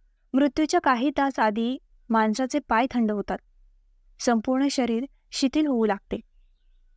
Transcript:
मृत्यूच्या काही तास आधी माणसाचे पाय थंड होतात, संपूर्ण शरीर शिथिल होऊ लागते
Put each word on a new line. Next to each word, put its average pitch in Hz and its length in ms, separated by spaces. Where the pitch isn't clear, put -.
मृत्यूच्या 294 480
काही 262 300
तास 277 280
आधी 226 400
माणसाचे 226 480
पाय 240 320
थंड 226 200
होतात, 202 280
संपूर्ण 254 500
शरीर 233 340
शिथिल 294 360
होऊ 233 200
लागते 208 340